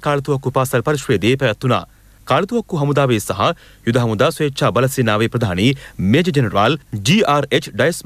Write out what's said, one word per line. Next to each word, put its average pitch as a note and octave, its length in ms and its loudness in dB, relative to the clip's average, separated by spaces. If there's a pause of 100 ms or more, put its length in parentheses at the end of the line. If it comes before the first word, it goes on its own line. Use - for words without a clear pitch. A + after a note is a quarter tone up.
කාලතුවක්කු C#3 480 -2
පාසල් B2+ 320 0
පරිශ්‍රයේදී B2+ 480 0
පැවැත්වුණා. B2 480 -2 (440)
කාලතුවක්කු F#3+ 540 -2
හමුදාවේ C#3 460 2
සහ F#2+ 160 -4 (420)
යුද A#2 200 2
හමුදා A#2 320 2
ස්වේච්ඡා C#3 420 -2
බලසේනාවේ A2+ 560 0
ප්‍රධානී G#2+ 340 0 (380)
මේජර් D#3+ 320 2
ජෙනරාල් A2+ 420 0 (300)
ජී F#3+ 160 4
ආර් C#3+ 240 2
එච් - 180 0
ඩයස් C3 360 -2